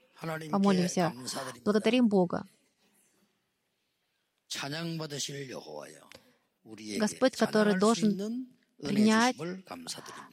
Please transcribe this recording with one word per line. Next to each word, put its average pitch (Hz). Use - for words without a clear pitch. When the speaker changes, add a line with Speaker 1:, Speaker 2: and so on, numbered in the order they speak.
Speaker 1:
하나님께 160
Speaker 2:
Помолимся. 185
Speaker 1:
감사드립니다. 127
Speaker 2:
Благодарим 220
Бога. 185
Speaker 1:
찬양 165
받으실 143
여호와여, 73
우리에게 214
Speaker 2:
Господь, 226
который 214
Speaker 1:
찬양할 -
수 185
Speaker 2:
должен 214
Speaker 1:
있는 220
은혜 143
Speaker 2:
принять 220
Speaker 1:
주심을 180
감사드립니다. -